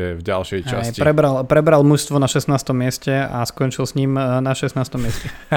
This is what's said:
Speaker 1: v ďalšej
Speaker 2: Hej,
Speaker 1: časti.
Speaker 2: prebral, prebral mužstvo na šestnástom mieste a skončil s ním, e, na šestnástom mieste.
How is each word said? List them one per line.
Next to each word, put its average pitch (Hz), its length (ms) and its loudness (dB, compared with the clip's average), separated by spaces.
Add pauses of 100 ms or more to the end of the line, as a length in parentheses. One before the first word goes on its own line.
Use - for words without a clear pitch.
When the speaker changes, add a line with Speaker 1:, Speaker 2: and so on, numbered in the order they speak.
(140)
Speaker 1:
v 85 80 -8
ďalšej 95 380 -4
Speaker 2:
Hej, 87 80 -6
Speaker 1:
časti. 117 300 -4
Speaker 2:
prebral, 147 480 2
prebral 151 420 4
mužstvo 143 300 2
na 139 80 2
šestnástom 139 480 0
mieste 127 400 -2
a 127 320 -2
skončil 135 400 -4
s - 80 -6
ním, 135 240 0
e, 131 240 0
na 135 100 0
šestnástom 131 480 -4
mieste. 117 300 -4 (280)